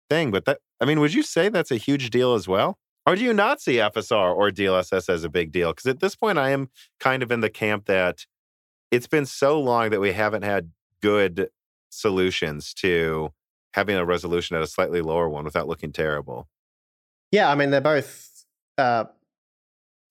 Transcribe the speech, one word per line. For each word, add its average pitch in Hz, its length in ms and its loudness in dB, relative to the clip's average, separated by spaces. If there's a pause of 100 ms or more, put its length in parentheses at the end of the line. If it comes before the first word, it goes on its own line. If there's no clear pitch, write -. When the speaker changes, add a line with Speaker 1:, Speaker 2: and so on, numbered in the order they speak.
Speaker 1:
thing. 151 220 0
But 95 140 0
that, 143 120 0 (240)
I 120 40 2
mean, 151 160 2
would 151 120 2
you 294 80 2
say 180 280 0
that's 185 200 -2
a 120 80 0
huge 135 320 -2
deal 123 240 2
as 92 140 -2
well? 117 320 0 (260)
Or 175 100 4
do 220 80 -2
you 240 100 2
not 214 280 2
see 120 180 0
F 104 160 0
S 110 160 -4
R 92 220 2
or 101 180 2
D 98 140 -2
L 95 100 2
S 90 160 -2
S 95 160 0
as 85 160 0
a 85 60 -4
big 80 240 -2
deal? 85 200 0
'Cause - 120 -14
at 131 160 -2
this 196 140 -2
point, 208 220 -2
I 135 120 2
am 135 200 -2 (300)
kind 131 240 0
of 117 80 -4
in 120 80 0
the 107 100 0
camp 107 360 -2
that 92 400 0 (640)
it's 120 160 2
been 147 180 0
so 147 360 2
long 117 300 2
that 101 100 0
we 98 100 2
haven't 107 300 -2
had 98 300 -2 (300)
good 98 480 2 (400)
solutions 92 840 -2
to 80 580 -2 (440)
having 101 200 0
a 90 80 0
resolution 87 540 -2
at 80 40 0
a 80 60 -2
slightly 87 340 -2
lower 80 280 -2
one 76 160 -8
without 78 240 -4
looking 80 240 -8
terrible. 71 560 -6 (840)
Speaker 2:
Yeah, 190 180 4
I 143 60 2
mean, 143 160 2
they're 139 80 4
both, - 640 -2 (340)
uh, 120 280 2 (1040)